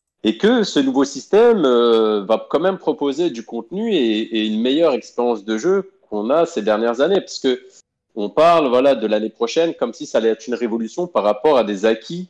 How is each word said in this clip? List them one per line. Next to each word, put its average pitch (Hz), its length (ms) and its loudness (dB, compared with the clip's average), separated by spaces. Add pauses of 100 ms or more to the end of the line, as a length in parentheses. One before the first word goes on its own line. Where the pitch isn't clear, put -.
(240)
Et 107 140 0
que 226 260 2
ce 156 160 -2
nouveau 135 240 2
système, 208 600 2
euh, 113 600 4
va 110 260 -2
quand - 100 0
même 185 180 -2
proposer 147 520 -2
du 117 140 -10
contenu 190 500 -6
et, 113 280 0
et 110 240 -4
une 107 140 -2
meilleure 143 320 2
expérience 117 520 -4
de 110 120 -4
jeu 185 360 -2 (160)
qu'on 107 220 -4
a 165 160 2
ces 110 160 -6
dernières 113 380 0
années. 185 200 2
Parce - 180 -14
que 127 240 -2 (540)
on 104 120 -6
parle, 160 400 4
voilà, 127 280 4
de 110 100 -4
l'année 107 240 -2
prochaine - 440 -2
comme 120 200 -6
si 151 100 -14
ça 131 140 -2
allait 113 120 0
être - 180 -6
une 120 60 -4
révolution 113 520 -4
par 113 160 -4
rapport 104 340 2
à 113 80 2
des 101 220 -2
acquis 170 440 -4